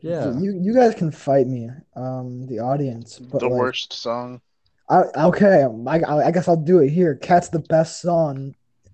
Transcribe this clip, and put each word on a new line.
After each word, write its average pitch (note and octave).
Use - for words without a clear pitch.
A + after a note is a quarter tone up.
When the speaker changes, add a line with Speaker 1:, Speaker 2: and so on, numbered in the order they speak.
Speaker 1:
Yeah. C#3+
Speaker 2:
you, F#3+
you G3+
guys A#3+
can D#3+
fight C3+
me, B2
um, B2+
the B2
audience, B2
but, -
Speaker 3:
The B2
Speaker 2:
like, B2
Speaker 3:
worst B2+
song. B2
Speaker 2:
I, F3
okay, F3
I, D3+
I, D3
I D#3
guess E3+
I'll F3
do E3
it C#3
here. E3
Cat's F3
the E3
best D#3+
song C#3+